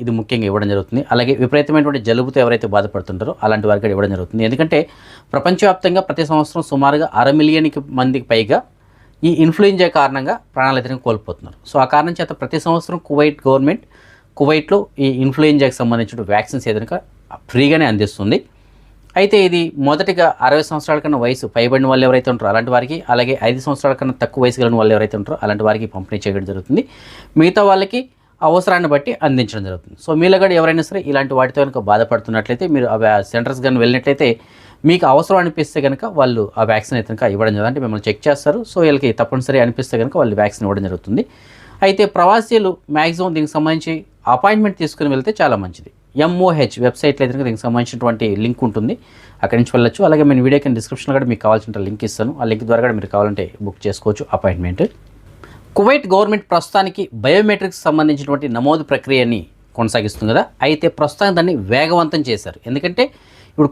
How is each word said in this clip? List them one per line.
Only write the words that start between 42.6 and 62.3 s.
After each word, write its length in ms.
మ్యాక్సిమం 400
దీనికి 200
సంబంధించి 380
అపాయింట్‌మెంట్ 480
తీసుకుని 320
వెళ్తే 260
చాలా 220
మంచిది. 280
ఎంఓహెచ్ 580
వెబ్‌సైట్‌లో 400
అయితే 100
కనుక 140
దీనికి 180
సంబంధించినటువంటి 600
లింక్ 240
ఉంటుంది, 260
అక్కడి 180
నుంచి 140
వెళ్ళొచ్చు. 320
అలాగే 240
నేను 140
వీడియో 180
కింద 160
డిస్క్రిప్షన్లో 380
కూడా 140
మీకు 140
కావాల్సిన 420
లింక్ 200
ఇస్తాను, 240
ఆ 100
లింక్ 180
ద్వారా 160
కూడా 140
మీరు 160
కావాలంటే 300
బుక్ 220
చేసుకోవచ్చు 380
అపాయింట్‌మెంట్. 460
కువైట్ 360
గవర్నమెంట్ 380
ప్రస్తుతానికి 520
బయోమెట్రిక్స్ 640
సంబంధించినటువంటి 680
నమోదు 360
ప్రక్రియని 480
కొనసాగిస్తుంది 540
కదా, 120
అయితే 200
ప్రస్తుతం 380
దాన్ని 160
వేగవంతం 560
చేశారు. 300